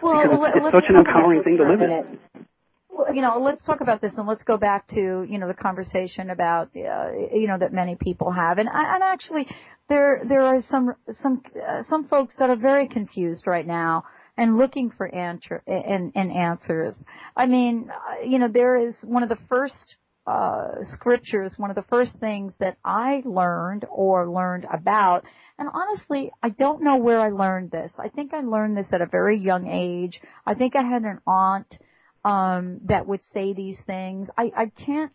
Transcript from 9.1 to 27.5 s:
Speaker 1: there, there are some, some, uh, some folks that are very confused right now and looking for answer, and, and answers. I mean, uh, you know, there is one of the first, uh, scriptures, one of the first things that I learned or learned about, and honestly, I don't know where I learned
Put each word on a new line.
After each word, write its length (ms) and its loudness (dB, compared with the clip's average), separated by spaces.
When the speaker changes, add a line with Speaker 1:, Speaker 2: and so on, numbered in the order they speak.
Speaker 1:
there, 400 4
there 140 4
are 280 4
some, 240 0
some, 200 0
uh, 320 -6
some 200 -2
folks 300 2
that 120 4
are 60 2
very 320 2
confused 580 -6
right 200 0
now 380 -2
and 220 4
looking 380 0
for 180 -8
answer, 520 -8
and, 480 -4
and 180 -2
answers. 640 -2
I 100 2
mean, 440 0
uh, 360 -12
you 140 2
know, 80 2
there 280 4
is 260 0
one 200 0
of 80 0
the 80 -4
first, 260 -2
uh, 420 -2
scriptures, 600 -2
one 140 -8
of 60 -10
the 140 -6
first 280 2
things 400 -8
that 260 -4
I 420 -2
learned 640 -2
or 380 2
learned 440 -4
about, 520 2
and 140 -6
honestly, 600 -6
I 60 0
don't 340 0
know 140 4
where 240 4
I 80 4
learned 420 -2